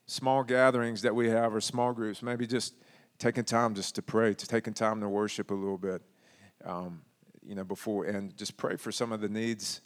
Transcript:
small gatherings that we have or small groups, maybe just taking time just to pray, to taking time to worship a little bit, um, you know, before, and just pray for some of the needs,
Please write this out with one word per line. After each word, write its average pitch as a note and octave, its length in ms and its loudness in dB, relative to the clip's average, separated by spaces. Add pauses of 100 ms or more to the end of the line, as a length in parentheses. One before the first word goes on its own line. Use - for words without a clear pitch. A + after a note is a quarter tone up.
small C3 360 2
gatherings B2 580 4
that G#2+ 120 4
we A#2 160 4
have A2+ 240 4
or G#2+ 80 0
small B2 320 0
groups, A2 300 -4
maybe A#2+ 240 -4
just A#2 260 -2 (460)
taking A#2+ 240 2
time A#2 320 2
just G2 200 -6
to G2+ 60 -4
pray, A2 320 4
to - 140 -8
taking A2+ 260 0
time A2 280 0
to G#2 80 -2
worship G#2 420 0
a - 20 0
little G2 240 -2
bit, F#2 240 -4 (640)
um, F2+ 380 -8 (420)
you - 100 -14
know, F#2+ 100 -6
before, G2 420 -4
and G2 300 -4
just - 220 -10
pray - 180 -2
for G#2+ 160 -6
some A#2 200 -2
of A2 100 -4
the G#2 80 -2
needs, G#2+ 560 -4